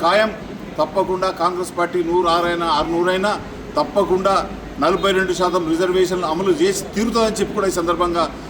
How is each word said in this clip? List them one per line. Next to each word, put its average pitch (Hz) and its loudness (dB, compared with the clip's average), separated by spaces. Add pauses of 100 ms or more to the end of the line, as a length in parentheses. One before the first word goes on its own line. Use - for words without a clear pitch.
ఖాయం. 208 4 (480)
తప్పకుండా 185 0 (100)
కాంగ్రెస్ 180 -2
పార్టీ 175 0
నూరు 170 2
ఆరైనా, 170 0
ఆరు 151 0
నూరైనా 185 2 (460)
తప్పకుండా 190 2 (460)
నలభై 180 2
రెండు 185 2
శాతం 175 0
రిజర్వేషన్లు 180 2
అమలు 170 0
చేసి 190 2 (140)
తీరుతుందని 220 2
చెప్పి - -2
కూడా 196 0
ఈ 180 2
సందర్భంగా 170 0 (260)